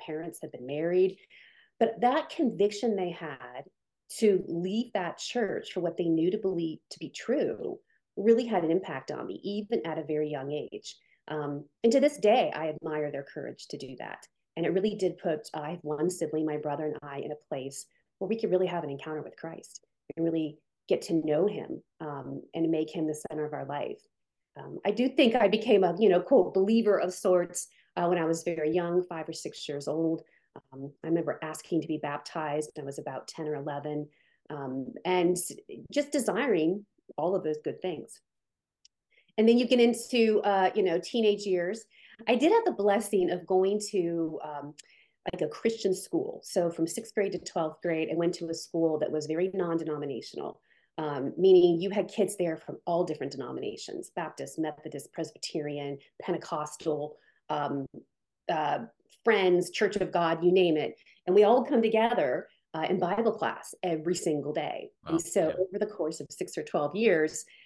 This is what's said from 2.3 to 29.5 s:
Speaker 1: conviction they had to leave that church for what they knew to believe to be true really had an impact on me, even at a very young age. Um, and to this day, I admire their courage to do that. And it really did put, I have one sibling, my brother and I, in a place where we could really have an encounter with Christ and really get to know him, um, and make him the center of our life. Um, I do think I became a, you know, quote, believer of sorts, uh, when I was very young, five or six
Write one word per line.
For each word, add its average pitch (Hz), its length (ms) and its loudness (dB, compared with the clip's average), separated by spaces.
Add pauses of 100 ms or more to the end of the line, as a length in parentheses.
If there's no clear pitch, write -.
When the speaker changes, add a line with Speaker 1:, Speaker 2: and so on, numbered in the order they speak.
Speaker 1:
conviction 208 640 0
they 180 160 -2
had 135 540 -12 (520)
to 196 300 6
leave 185 460 -2
that 175 260 -2
church - 540 -4
for 180 80 -4
what 170 140 -2
they 175 120 -2
knew 165 240 2
to 214 80 -2
believe 170 400 -4 (100)
to - 80 -16
be 143 140 -12
true - 680 -4 (380)
really 226 320 4
had 196 160 0
an 160 80 2
impact 165 400 -2
on 120 160 -6
me, 95 160 -10
even 208 420 -4
at 160 140 -4
a 156 60 -8
very 151 220 0
young 143 240 -6
age. - 440 -8 (320)
Um, 147 380 -6 (180)
and 233 100 6
to 277 60 6
this 285 180 4
day, 214 380 4
I 156 140 -2
admire 151 420 -4
their 143 200 -8
courage - 360 -10
to 147 100 -8
do 131 220 -12
that. - 260 -12 (300)
And 165 100 -2
it 180 80 0
really 190 220 0
did 180 240 -2
put, 156 340 -2
I 151 160 -6
have 170 140 -10
one 151 260 0
sibling, 156 380 -2
my 151 100 -2
brother 151 280 -4
and 151 180 -4
I, 139 160 -10
in 147 120 -8
a - 160 -12
place 135 380 -8 (340)
where 190 80 -2
we 220 120 -2
could 190 100 -2
really 185 160 4
have 170 180 -2
an 143 60 -6
encounter 151 320 -6
with - 160 -16
Christ - 480 -14 (300)
and 165 100 0
really 160 320 -2 (320)
get - 140 2
to 165 200 0
know 156 220 2
him, 160 380 -4 (180)
um, 139 400 -8 (140)
and 165 160 2
make 156 180 0
him 160 160 -4
the 156 80 -2 (160)
center 151 160 -4
of 151 80 -8
our 135 140 -8
life. - 340 -6 (580)
Um, 139 240 -12
I 202 60 2
do 240 180 2
think 247 280 6
I 220 120 6
became 202 360 4
a, 170 160 2
you 233 100 6
know, - 100 6
quote, 208 360 4
believer 208 440 4
of 180 140 -2
sorts, 180 540 0 (280)
uh, 175 120 0
when 175 100 4
I 165 80 0
was 165 160 0
very 156 300 0
young, 175 320 2
five 165 260 -8
or 160 40 -10
six - 360 -10